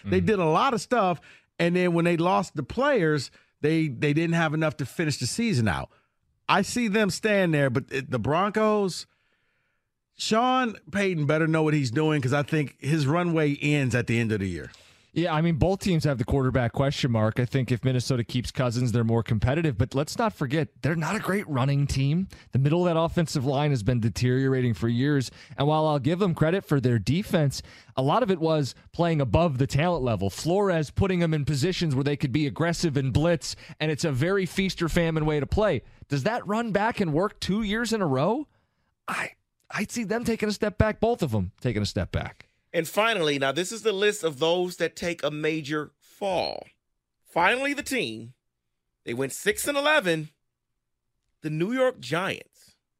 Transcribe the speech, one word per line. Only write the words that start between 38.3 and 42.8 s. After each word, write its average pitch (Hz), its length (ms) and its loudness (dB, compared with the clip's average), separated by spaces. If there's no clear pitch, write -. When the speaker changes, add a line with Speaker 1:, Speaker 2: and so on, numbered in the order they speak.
Speaker 2:
I, - 220 -6
I'd 202 200 -4
see 233 140 -6
them 220 200 -4
taking 214 260 0
a - 20 0
step 208 240 -4
back, 214 240 2
both 226 220 0
of 143 100 0
them 98 200 -2
taking 117 180 0
a 101 60 0
step - 260 -4
back. - 360 -6
Speaker 3:
And 160 140 0